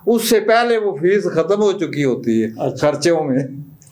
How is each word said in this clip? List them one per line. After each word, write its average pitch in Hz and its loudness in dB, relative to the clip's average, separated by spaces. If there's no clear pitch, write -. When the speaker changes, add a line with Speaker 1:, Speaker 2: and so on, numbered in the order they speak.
Speaker 1:
उससे 220 2
पहले 233 2
वो 208 -2
फीस 180 0
ख़त्म 175 0
हो 208 2
चुकी 147 -4
होती 117 0
है 110 -4
Speaker 2:
अच्छा। 147 0
Speaker 1:
खर्चों 156 0
में। 135 -4